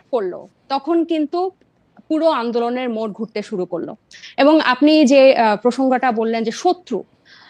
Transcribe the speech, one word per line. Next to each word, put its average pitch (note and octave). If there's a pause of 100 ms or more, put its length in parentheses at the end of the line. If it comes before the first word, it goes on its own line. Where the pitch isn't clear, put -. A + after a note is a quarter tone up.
(120)
করলো, F#3 (220)
তখন D4+
কিন্তু E4+ (580)
পুরো D#4
আন্দোলনের A#3+
মোড় A3
ঘুরতে G#3
শুরু F#3
করলো। E3 (420)
এবং D4+
আপনি D4+
যে, C4+
আহ, G#3+
প্রসঙ্গটা B3+
বললেন A3+
যে A3
শত্রু, F4+ (460)